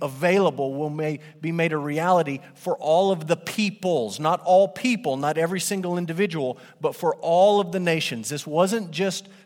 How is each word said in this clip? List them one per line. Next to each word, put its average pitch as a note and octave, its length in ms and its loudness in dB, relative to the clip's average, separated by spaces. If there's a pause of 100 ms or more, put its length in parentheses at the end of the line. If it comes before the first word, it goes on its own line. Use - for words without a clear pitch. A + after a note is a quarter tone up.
available, C#3+ 720 0
will D3+ 160 -4
may, D3+ 300 -4 (200)
be E3+ 100 -4
made E3 220 0
a D#3 60 -2
reality D3+ 600 0 (160)
for - 200 -4
all F3 340 2
of D#3+ 160 -2
the E3 120 0
peoples. F3 840 -2
Not E3 220 0
all F#3 260 6
people, F#3+ 480 -2
not D3 220 -2
every E3+ 220 0
single F3+ 360 -4
individual, D#3+ 600 -2 (200)
but C#3+ 160 -2
for D#3+ 280 0
all F#3+ 360 6
of F3 140 -2
the F#3+ 80 -2
nations. D3+ 480 -2
This C#3+ 180 -8
wasn't F#3 440 0
just F3+ 360 -4 (180)